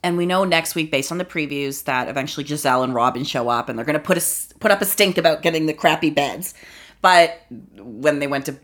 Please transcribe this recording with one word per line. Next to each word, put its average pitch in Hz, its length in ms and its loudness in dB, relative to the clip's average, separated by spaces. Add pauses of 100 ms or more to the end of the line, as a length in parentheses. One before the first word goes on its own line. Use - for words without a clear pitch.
And 175 140 0
we 175 100 0
know 185 180 2
next 165 300 0
week, 156 160 -2
based 135 220 -2
on 175 60 -4
the 180 60 -4
previews, 143 600 -6
that 127 240 -2
eventually 135 360 -6
Giselle 139 380 0
and 127 120 -2
Robin 123 300 2
show 120 240 -2
up, 120 200 0
and 117 100 -6
they're 117 80 -4
gonna 151 140 0
put 180 160 0
a 170 40 0
s-, - 380 -6
put 214 120 0
up 196 120 4
a - 20 0
stink 190 320 2
about 165 260 2
getting 160 240 0
the 151 80 -2
crappy 156 360 2
beds. 147 440 -4 (460)
But 175 400 4 (380)
when 123 400 -2
they 143 80 -4
went 139 200 -4
to 139 180 -8